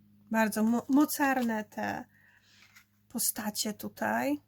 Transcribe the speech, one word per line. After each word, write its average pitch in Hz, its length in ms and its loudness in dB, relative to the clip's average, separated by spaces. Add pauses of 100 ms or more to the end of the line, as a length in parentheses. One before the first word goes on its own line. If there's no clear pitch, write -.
(300)
Bardzo 220 320 2
mo-, 233 260 2
mocarne 262 760 2
te - 400 -6 (1040)
postacie 214 680 -4
tutaj. 226 720 -2